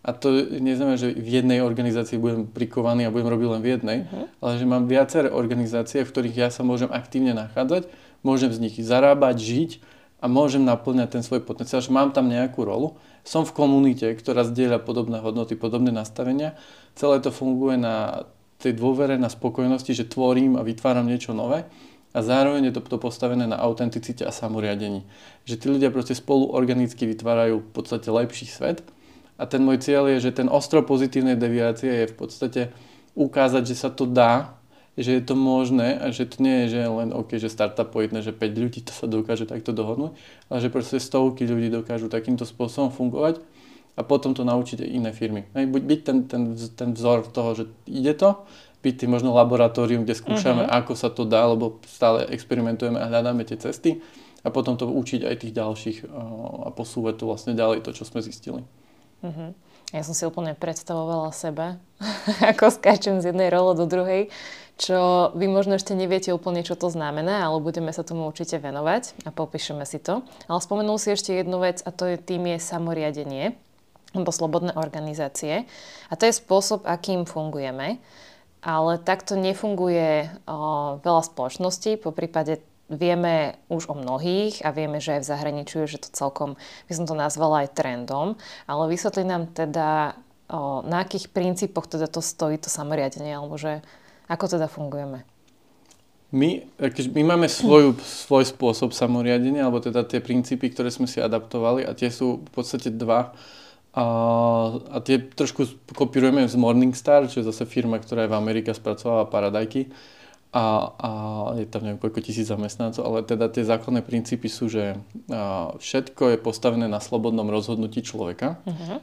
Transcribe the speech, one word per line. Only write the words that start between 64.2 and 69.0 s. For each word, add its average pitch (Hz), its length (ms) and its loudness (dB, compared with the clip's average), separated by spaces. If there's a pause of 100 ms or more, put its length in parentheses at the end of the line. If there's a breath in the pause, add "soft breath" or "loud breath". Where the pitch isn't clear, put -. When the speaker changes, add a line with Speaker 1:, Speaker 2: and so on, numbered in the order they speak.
Speaker 2:
čo 180 560 4
vy 190 160 0
možno 196 240 2
ešte 190 160 -4
neviete 190 400 0
úplne, 175 320 -2
čo 170 160 -6
to 175 80 -2
znamená, 165 640 -2
ale 160 80 0
budeme 160 320 -4
sa 165 160 -8
tomu 160 240 -6
určite 156 320 -8
venovať 151 640 -4